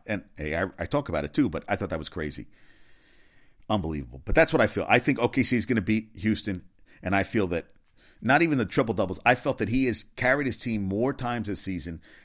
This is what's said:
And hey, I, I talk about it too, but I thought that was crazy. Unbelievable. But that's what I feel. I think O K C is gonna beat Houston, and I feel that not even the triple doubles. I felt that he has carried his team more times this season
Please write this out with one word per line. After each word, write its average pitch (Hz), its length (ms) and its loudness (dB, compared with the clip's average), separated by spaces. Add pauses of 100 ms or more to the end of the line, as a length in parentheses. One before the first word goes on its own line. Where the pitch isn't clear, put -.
And 104 180 -4 (140)
hey, 76 180 -4
I, 92 140 -2 (100)
I - 60 -4
talk 143 240 -2
about 76 160 -2
it - 80 -8
too, 131 160 2
but 82 180 -6
I 101 80 -2
thought 98 140 -4
that 80 100 -4
was 78 80 -10
crazy. 76 400 -8 (1200)
Unbelievable. 78 540 -4
But 98 100 -2
that's 160 200 6
what 147 80 4
I 110 60 6
feel. 95 200 -4
I 117 120 6
think 127 200 0
O 120 80 4
K 127 160 0
C 123 140 2
is 110 80 -2
gonna 113 160 0
beat 110 340 0
Houston, 101 480 -2 (400)
and 92 100 0
I 98 100 4
feel 101 240 0
that 85 180 -2 (560)
not 139 200 4
even 156 160 4
the 113 80 2
triple 113 280 2
doubles. 92 320 -2
I 123 100 6
felt 131 220 -2
that 107 120 -2
he 127 180 2
has - 180 -2 (100)
carried 135 300 0
his 120 120 -2
team 110 260 -4
more 107 300 0
times 120 360 -4
this 92 100 -4
season 87 420 -6 (240)